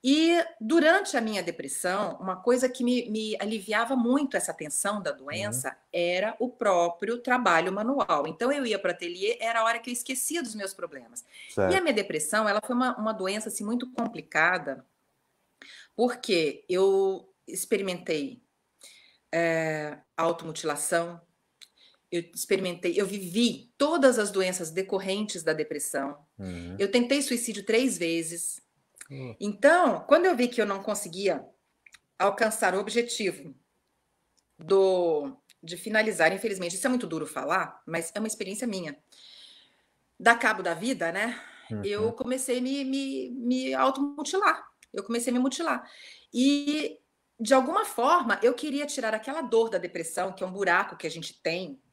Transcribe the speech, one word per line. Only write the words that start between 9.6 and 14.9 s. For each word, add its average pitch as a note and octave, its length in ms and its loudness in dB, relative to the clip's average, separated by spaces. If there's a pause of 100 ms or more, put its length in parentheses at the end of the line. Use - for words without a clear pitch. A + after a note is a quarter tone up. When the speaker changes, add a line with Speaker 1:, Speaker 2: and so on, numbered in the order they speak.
Speaker 1:
a A3 40 2
hora A#3 140 2
que A#3 100 -10
eu B3 40 -4
esquecia C4 500 -4
dos A3 120 -8
meus G3 200 -8
problemas. D3 500 -12 (300)
Speaker 2:
Certo. F#2+ 180 4
Speaker 1:
E F#4+ 40 4
a F#4+ 40 4
minha D#4 140 2
depressão, G#3 520 0
ela G#3 160 2
foi B3 140 -4
uma, B3 220 2
uma A3 160 -2
doença, G3 340 -4
assim, - 160 -8
muito A#3+ 280 -4
complicada, D#3+ 920 -2 (1120)